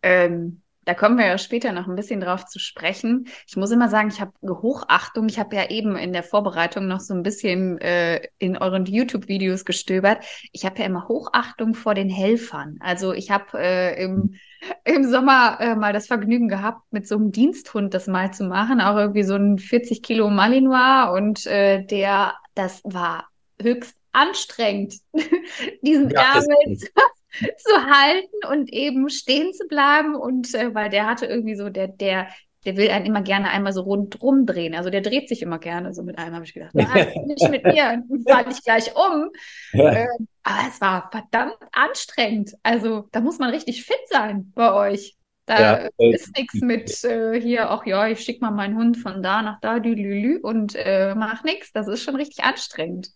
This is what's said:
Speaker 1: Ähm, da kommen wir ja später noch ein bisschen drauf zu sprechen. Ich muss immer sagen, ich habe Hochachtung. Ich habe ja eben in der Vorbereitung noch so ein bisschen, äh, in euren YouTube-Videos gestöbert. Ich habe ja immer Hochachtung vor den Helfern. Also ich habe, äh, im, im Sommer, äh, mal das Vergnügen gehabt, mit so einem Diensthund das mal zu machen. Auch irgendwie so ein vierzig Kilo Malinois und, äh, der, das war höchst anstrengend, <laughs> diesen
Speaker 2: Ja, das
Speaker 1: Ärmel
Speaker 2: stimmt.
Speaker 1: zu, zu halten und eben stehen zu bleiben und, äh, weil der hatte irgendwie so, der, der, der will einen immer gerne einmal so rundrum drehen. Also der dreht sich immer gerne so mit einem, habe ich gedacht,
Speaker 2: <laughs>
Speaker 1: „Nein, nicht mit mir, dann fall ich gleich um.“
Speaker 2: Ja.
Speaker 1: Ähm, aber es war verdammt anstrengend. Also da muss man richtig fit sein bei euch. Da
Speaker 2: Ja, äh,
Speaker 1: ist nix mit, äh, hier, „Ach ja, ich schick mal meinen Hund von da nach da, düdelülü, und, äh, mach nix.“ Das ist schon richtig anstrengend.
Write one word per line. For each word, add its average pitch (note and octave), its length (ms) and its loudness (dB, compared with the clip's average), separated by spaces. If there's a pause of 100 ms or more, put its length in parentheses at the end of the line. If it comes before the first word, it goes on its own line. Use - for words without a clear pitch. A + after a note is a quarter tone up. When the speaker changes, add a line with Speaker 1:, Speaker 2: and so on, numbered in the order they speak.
Speaker 1:
Ähm, F3 600 0 (240)
da E3+ 80 0
kommen G#3+ 240 4
wir A3 80 4
ja F#3 120 0
später A#3 340 -4
noch F3+ 160 -6
ein F3+ 80 -6
bisschen G3+ 240 -6
drauf F3+ 260 -4
zu - 140 -18
sprechen. A#3 680 -4 (200)
Ich - 80 -10
muss G3 160 -2
immer A#3+ 180 4
sagen, G#3+ 200 2
ich G#3 100 -12
habe G3 120 -8 (120)
Hochachtung. A3 840 -2
Ich G#3 100 -4
habe A3 180 -4
ja F#3+ 140 -2
eben G#3+ 260 -2
in F3+ 180 -6
der E3+ 100 -4
Vorbereitung F#3+ 640 -2
noch F#3 120 -4
so G3 140 -8
ein F3+ 100 -4
bisschen, F#3 560 -2
äh, E3+ 480 -2 (100)
in F#3 200 -2
euren F#3 280 -2
YouTube-Videos G3 800 -2
gestöbert. F#3+ 580 0 (280)
Ich - 140 -12
habe F#3+ 140 -6
ja F#3+ 60 -2
immer F#3 220 -4
Hochachtung A3+ 680 -2
vor G#3+ 200 -2
den G3 160 -2
Helfern. F#3 720 -2
Also F#3 340 -4
ich - 160 -8
habe, G3+ 300 -2
äh, F3+ 440 -2
im, G3 320 -2 (480)
im C#4 200 2
Sommer, B3+ 560 4
äh, A3+ 160 0
mal G#3+ 180 0
das G#3 140 -4
Vergnügen A#3 400 0
gehabt, G3 340 -4 (100)
mit G3+ 160 -8
so G#3 80 -2
einem G#3+ 160 0
Diensthund G#3+ 600 0
das F#3 140 -4
mal F#3+ 240 -2
zu G3 120 -6
machen. G#3+ 360 0
Auch G3+ 160 4
irgendwie G#3 280 2
so G3 120 0
ein G3+ 220 4
vierzig A#3+ 440 -2
Kilo G#3+ 280 2
Malinois B3+ 880 4
und, G#3 300 -2
äh, G3 400 4
der, G3 480 0 (200)
das F#3 300 -4
war F3 440 -6 (320)
höchst A#3+ 360 -2 (160)
anstrengend, A3+ 840 0 (180)
<laughs> - 680 -4
diesen C#4+ 280 4
Speaker 2:
Ja, - 220 4
das C#4+ 140 4
Speaker 1:
Ärmel D4 140 6
Speaker 2:
stimmt. B3 220 0
Speaker 1:
zu, - 60 -14 (680)
zu - 140 -2 (160)
halten D#4+ 640 4
und C#4 220 -2
eben C4+ 380 0
stehen C#4+ 420 0
zu F#4 140 -10
bleiben D4 480 2
und, B3+ 400 -4
äh, A3+ 200 -2
weil G#3 160 -2
der G3+ 160 2
hatte A3+ 200 -2
irgendwie A3 300 -4
so, G3+ 120 -8
der, F#3+ 200 -4
der, F#3+ 400 -2 (360)
der F#3+ 120 -4
will G3+ 140 4
einen F#3+ 160 0
immer G#3 160 0
gerne G3 280 0
einmal G3 220 0
so F#3 100 -4
rundrum G3+ 640 0
drehen. E3+ 280 -4
Also F3 160 -4
der G3 100 0
dreht A#3+ 280 -2
sich A#3+ 140 -6
immer E3+ 160 -6
gerne F3 360 -8
so F3 80 -12
mit F3+ 160 -12
einem, E3 160 -10
habe E3+ 100 -12
ich - 100 -20
gedacht, - 200 -18
Speaker 2:
<laughs> - 40 2
Speaker 1:
„Nein, G3 440 2
nicht C#4 260 0
mit - 180 0
mir, D4+ 180 6 (240)
dann B3 200 -4
fall C4+ 220 6
ich B3+ 140 -12
gleich A3+ 320 0
um.“ E4+ 340 2 (420)
Speaker 2:
Ja. F3+ 380 6
Speaker 1:
Ähm, A#3 180 -8 (140)
aber G3+ 260 -2
es - 120 -12
war F#3 320 -2
verdammt A#3 440 -4 (160)
anstrengend. A3+ 920 -2
Also A3 500 -2
da G#3+ 80 -2
muss D#4 180 -2
man B3+ 120 0
richtig - 340 -6
fit C5+ 240 -2
sein G#3 460 -2
bei A#3 200 4
euch. G3+ 420 0 (300)
Da - 100 2
Speaker 2:
Ja, G#2+ 220 8
äh, - 120 -6 (200)
Speaker 1:
ist - 260 -2
nix A#3+ 240 -4
mit, A#3 440 -2
äh, A3+ 360 0
hier, A#3 300 0
„Ach G#3+ 160 -4
ja, G3+ 220 2
ich A3 120 -4
schick A#3+ 220 -8
mal A3+ 80 -2
meinen G#3 260 -2
Hund A#3 220 2
von F#3+ 240 -8
da G3 200 0
nach G#3+ 180 -8
da, A3+ 200 -2
düdelülü, G#3 600 -2
und, G#3+ 360 -2
äh, F#3+ 400 0
mach A3 280 -4
nix.“ F4 280 -6
Das G#3 160 -4
ist A3+ 140 -6
schon C#4 140 -4
richtig D4 280 -4
anstrengend. F3+ 720 -4